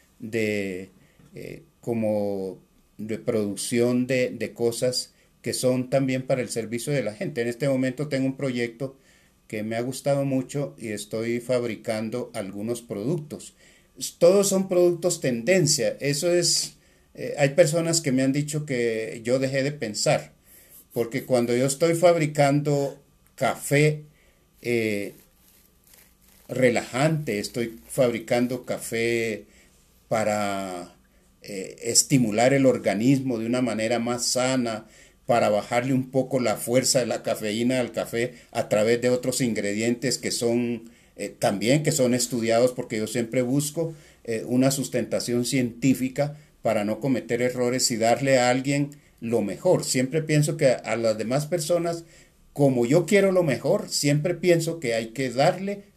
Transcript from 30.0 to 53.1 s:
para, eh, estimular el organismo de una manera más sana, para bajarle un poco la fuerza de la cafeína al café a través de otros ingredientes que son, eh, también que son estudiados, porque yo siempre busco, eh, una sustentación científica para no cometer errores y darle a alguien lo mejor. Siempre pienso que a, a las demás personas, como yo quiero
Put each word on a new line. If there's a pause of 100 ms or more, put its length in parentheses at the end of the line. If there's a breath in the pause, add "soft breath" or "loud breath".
para, (460 soft breath)
eh,
estimular
el
organismo
de
una
manera
más
sana, (380 loud breath)
para
bajarle
un
poco
la
fuerza
de
la
cafeína
al
café (180 loud breath)
a
través
de
otros
ingredientes
que
son, (240 loud breath)
eh,
también
que
son
estudiados,
porque
yo
siempre
busco, (320 loud breath)
eh,
una
sustentación
científica (240 loud breath)
para
no
cometer
errores
y
darle
a
alguien (300 loud breath)
lo
mejor.
Siempre
pienso
que
a,
a
las
demás
personas, (480 loud breath)
como
yo
quiero